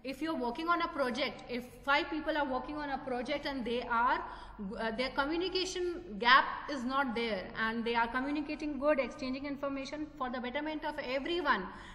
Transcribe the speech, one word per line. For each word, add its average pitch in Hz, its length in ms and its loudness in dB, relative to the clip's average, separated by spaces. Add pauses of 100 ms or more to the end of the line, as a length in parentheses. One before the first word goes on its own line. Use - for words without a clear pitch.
if 269 160 -8
you're 320 160 -2
working 247 320 -2
on 339 140 4
a 320 60 0
project, 262 600 0
if 240 180 -4 (180)
five 285 260 4
people 311 260 0
are 285 100 4
working 262 320 -2
on 294 120 -4
a 269 80 -2
project 262 480 -2
and 277 180 -2
they 240 200 0
are, 247 400 4 (560)
uh, 226 100 0
their 254 200 -2
communication 349 1080 -2
gap 254 280 10 (260)
is 269 120 -2
not 262 300 2
there 214 340 -2 (120)
and 226 260 0
they 233 80 0
are 233 140 4
communicating 294 720 -2
good, 285 200 4
exchanging 262 460 -4
information 277 640 -4 (100)
for 254 140 -4
the 254 80 -4
betterment 294 460 -2
of 302 120 -2
everyone, 277 680 0 (280)